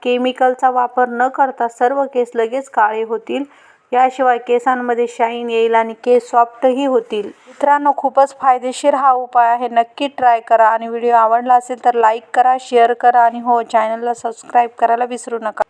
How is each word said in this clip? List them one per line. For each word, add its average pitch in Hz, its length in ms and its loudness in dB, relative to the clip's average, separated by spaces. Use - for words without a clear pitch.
केमिकलचा 254 640 0
वापर 247 420 -2
न 240 160 -2
करता 262 420 -2
सर्व 269 440 -2
केस 240 220 -2
लगेच 226 340 -4
काळे 220 340 0
होतील. 226 400 -6
याशिवाय 254 460 2
केसांमध्ये 240 720 -2
शाईन 240 400 -6
येईल 226 260 0
आणि 226 180 0
केस 247 280 2
सॉफ्टही 254 540 0
होतील. 233 400 -2
मित्रांनो, 285 500 0
खूपच 269 440 -2
फायदेशीर 254 520 0
हा 277 180 2
उपाय 247 380 0
आहे, 240 180 -2
नक्की 233 400 -2
ट्राय 247 320 0
करा. 226 280 2
आणि 226 200 -2
व्हिडिओ 233 280 -2
आवडला 233 400 2
असेल 240 300 -2
तर 247 80 2
लाईक 233 300 2
करा, 254 260 2
शेअर 240 340 2
करा 240 280 2
आणि 233 180 0
हो, 240 240 0
चॅनलला 226 500 -2
सबस्क्राईब 233 560 -4
करायला 233 260 0
विसरू 233 360 -10
नका. 214 280 -4